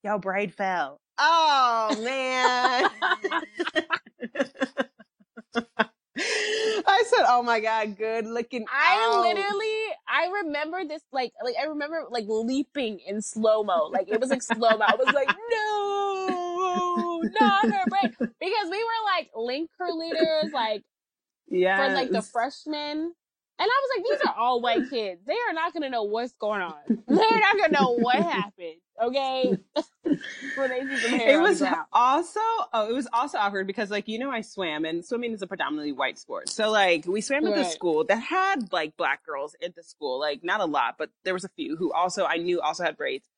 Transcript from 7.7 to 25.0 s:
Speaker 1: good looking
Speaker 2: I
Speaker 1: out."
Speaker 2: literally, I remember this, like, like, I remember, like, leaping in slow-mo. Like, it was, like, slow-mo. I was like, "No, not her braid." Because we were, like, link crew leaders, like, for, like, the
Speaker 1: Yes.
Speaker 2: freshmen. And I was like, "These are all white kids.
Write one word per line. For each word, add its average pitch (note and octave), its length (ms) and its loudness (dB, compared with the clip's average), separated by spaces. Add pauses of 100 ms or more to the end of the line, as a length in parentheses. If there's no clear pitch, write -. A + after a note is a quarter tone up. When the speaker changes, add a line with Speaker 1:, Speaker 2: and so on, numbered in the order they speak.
Speaker 1:
good A3 280 -2
looking A#3 460 -6
Speaker 2:
I F4+ 380 4
Speaker 1:
out." G#4+ 120 4
Speaker 2:
literally, G4+ 560 0 (300)
I F4+ 360 0
remember D#4 420 -6
this, D4 160 -10 (100)
like, B3+ 220 -4 (100)
like, B3 180 -4
I C#4+ 40 -2
remember, D4+ 440 -6
like, A3+ 180 -4
leaping A3+ 720 -4
in G3 220 -8
slow-mo. G#3+ 680 0
Like, F#3+ 180 -2
it A3 100 0
was, C4 100 -2
like, C4+ 120 0
slow-mo. A3 440 2
I G3 100 8
was B3+ 180 4
like, C4+ 160 2 (220)
"No, F#4 1700 0 (100)
not G4+ 420 4
her F#4 160 -2
braid." G4 260 0 (240)
Because F#4+ 300 -2
we G4+ 140 -4
were, A4+ 220 -4 (100)
like, D#4 200 -4
link B3 420 -6
crew F4 200 -4
leaders, D#4+ 540 0
like, A3 320 -4 (680)
for, F#3+ 400 2
like, B3 200 0
the F#3 80 0
Speaker 1:
Yes. A3 140 -6
Speaker 2:
freshmen. D4+ 840 -6 (480)
And F#4+ 80 2
I C5+ 120 4
was C5+ 160 -2
like, F#4 80 -4
"These C#5 220 2
are - 100 0
all B3 240 2
white B3 280 0
kids. G3+ 360 -4